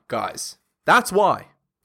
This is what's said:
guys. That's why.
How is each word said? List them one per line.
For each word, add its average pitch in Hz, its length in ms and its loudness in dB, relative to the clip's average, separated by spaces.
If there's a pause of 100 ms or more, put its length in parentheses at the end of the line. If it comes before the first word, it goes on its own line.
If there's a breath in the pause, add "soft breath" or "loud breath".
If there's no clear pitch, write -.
guys. 101 500 -8 (280)
That's 233 260 2
why. 185 380 0 (360)